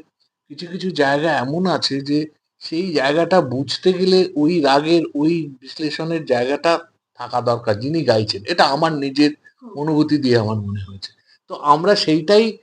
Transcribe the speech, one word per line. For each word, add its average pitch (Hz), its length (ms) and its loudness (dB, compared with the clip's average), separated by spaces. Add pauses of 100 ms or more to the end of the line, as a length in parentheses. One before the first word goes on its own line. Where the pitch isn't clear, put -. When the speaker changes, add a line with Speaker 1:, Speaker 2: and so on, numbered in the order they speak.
(520)
Speaker 1:
কিছু 156 160 -14
কিছু 180 240 -6
জায়গা 147 460 0
এমন 147 300 -2
আছে 139 340 -2
যে 143 180 -2 (400)
সেই 170 340 -6
জায়গাটা 156 480 2
বুঝতে 143 520 -2
গেলে 185 420 2
ওই 156 260 2
রাগের, 151 420 4 (120)
ওই 151 440 -2
বিশ্লেষণের 156 640 -6
জায়গাটা 131 480 0 (460)
থাকা 120 220 -4
দরকার 117 380 0
যিনি 151 240 -2
গাইছেন। 107 420 2
এটা 175 180 2
আমার 156 300 2
নিজের 143 380 2
Speaker 2:
হুম। - 460 -20
Speaker 1:
অনুভূতি 151 400 0
দিয়ে 127 200 2
আমার 110 200 0
মনে 101 260 -6
হয়েছে। 95 280 -16 (380)
তো 185 60 -12
আমরা 151 400 2
সেইটাই 196 680 2